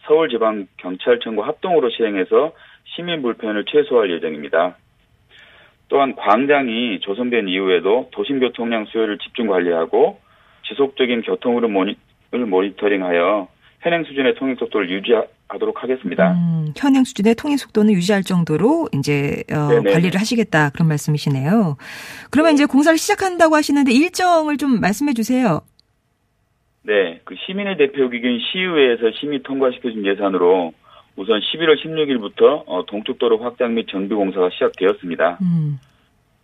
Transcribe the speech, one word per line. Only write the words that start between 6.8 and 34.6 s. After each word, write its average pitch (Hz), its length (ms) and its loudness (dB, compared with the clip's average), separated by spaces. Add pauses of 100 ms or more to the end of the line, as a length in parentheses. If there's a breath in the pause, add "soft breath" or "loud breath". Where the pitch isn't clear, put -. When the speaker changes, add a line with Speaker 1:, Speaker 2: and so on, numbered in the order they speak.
Speaker 1:
조성된 110 480 -4
이후에도 92 640 0
도심 139 280 -4
교통량 117 460 -2
수요를 107 320 -2
집중 - 280 -6
관리하고, 90 760 0 (460 soft breath)
지속적인 123 560 -2
교통 120 340 -2
흐름 117 160 0
모니-, 98 240 0 (360)
을 123 140 -4
모니터링하여 95 1000 0 (320 soft breath)
현행 170 240 -2
수준의 139 320 -2
통행 135 200 -2
속도를 107 340 -2
유지하도록 - 920 -4
하겠습니다. 160 500 0
Speaker 2:
음, 165 440 0
현행 269 260 4
수준의 226 320 0
통행 294 220 -2
속도는 214 360 2
유지할 196 300 2
정도로 185 720 0
이제, 143 560 -2
어, 147 180 -2
Speaker 1:
네네. - 240 4
Speaker 2:
관리를 170 280 2
하시겠다, 208 500 0
그런 165 180 0
말씀이시네요. 151 880 0 (540 loud breath)
그러면 320 200 4
Speaker 1:
네. 302 40 6
Speaker 2:
이제 285 120 4
공사를 302 300 4
시작한다고 349 600 2
하시는데 285 340 2
일정을 320 680 2
좀 262 220 0
말씀해 240 340 0
주세요. 226 480 0 (1200)
Speaker 1:
네, 104 420 0
그 - 100 -16 (120)
시민의 196 320 -6
대표기구인 127 600 0 (140)
시의회에서 139 640 2
심의 143 240 -6
통과시켜준 127 640 -2
예산으로 92 640 2 (440 soft breath)
우선 101 240 -2
십일월 160 380 2
십육일부터, 139 880 0
어, 90 200 -6
동쪽도로 113 520 -2
확장 120 360 -4
및 113 140 -2
정비 98 260 -4
공사가 95 360 0
시작되었습니다. 92 920 -2